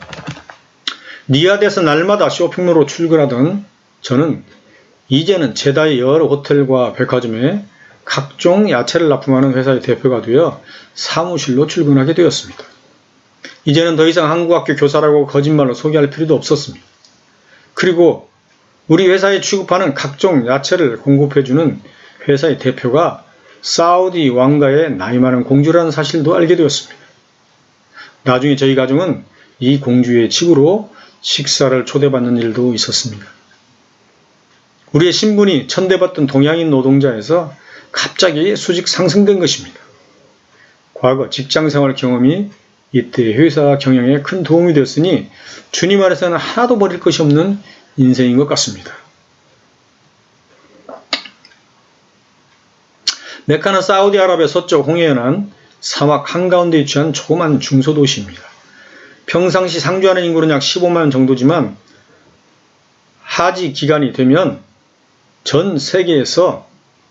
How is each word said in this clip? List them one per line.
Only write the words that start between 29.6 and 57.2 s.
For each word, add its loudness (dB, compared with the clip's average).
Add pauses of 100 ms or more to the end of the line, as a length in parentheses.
이 2
공주의 2
집으로 2 (300)
식사를 -2
초대받는 0
일도 -2
있었습니다. -6 (1700)
우리의 2
신분이 0
천대받던 0
동양인 2
노동자에서 0 (380)
갑자기 -2
수직 -4
상승된 2
것입니다. -4 (1120)
과거 -2
직장 -2
생활 0
경험이 0 (420)
이때 0
회사 2
경영에 2
큰 -6
도움이 2
되었으니 0 (400)
주님 0
아래서는 0
하나도 -2
버릴 -2
것이 0
없는 2 (380)
인생인 2
것 2
같습니다. -6 (4000)
메카는 0
사우디아라비아 2
서쪽 0
홍해에 0
연한 -2 (300)
사막 -2
한가운데 0
위치한 -2
조그만 -2